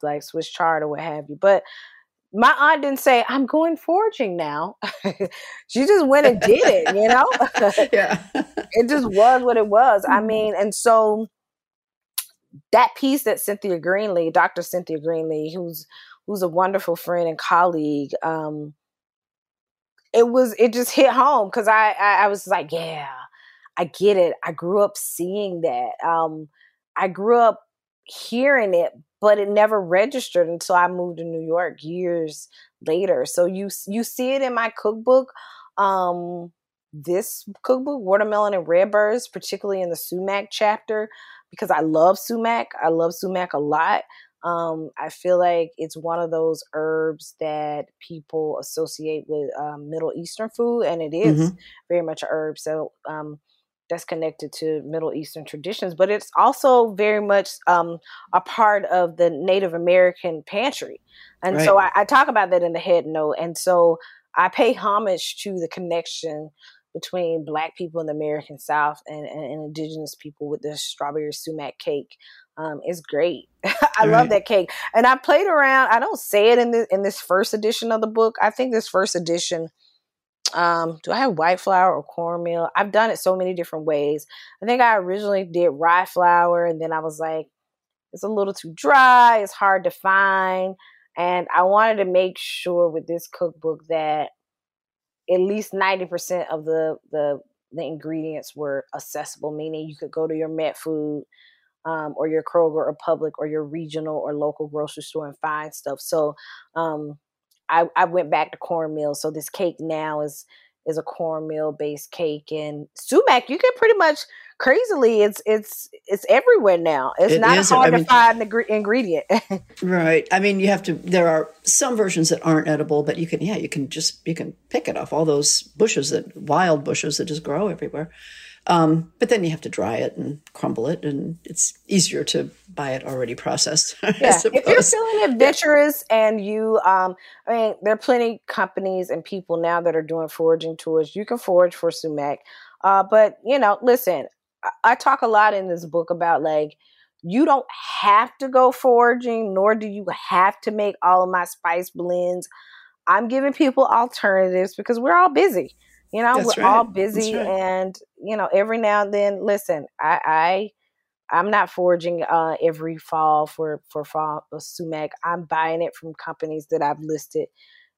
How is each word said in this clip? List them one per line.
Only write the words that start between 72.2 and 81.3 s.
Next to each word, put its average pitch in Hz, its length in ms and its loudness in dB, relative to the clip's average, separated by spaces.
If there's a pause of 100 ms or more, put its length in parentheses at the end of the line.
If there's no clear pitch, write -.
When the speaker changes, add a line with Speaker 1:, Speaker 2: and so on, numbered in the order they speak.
Speaker 1:
Um, 156 280 -10
it's 170 180 -8
great. 151 540 -4
<laughs> - 80 -16 (340)
I 220 80 4
love 208 60 4 (100)
Speaker 2:
Right. 240 80 0
Speaker 1:
that 202 160 2
cake. 196 240 2 (240)
And 233 120 4
I 262 100 6
played 330 300 2
around. 269 440 4
I 226 100 4
don't 311 180 -4
say 214 340 4
it 247 60 6
in 233 120 2
the, 226 200 0
in 196 120 0
this 196 180 -4
first 185 320 0
edition 220 400 -2
of 220 80 -2
the 220 60 -2
book. 226 340 0
I 214 80 4
think 254 240 -2
this 226 160 -2
first 190 260 -2
edition, 170 540 -4 (840)
um, 165 500 -2
do 175 80 -10
I 190 80 -2
have 247 200 0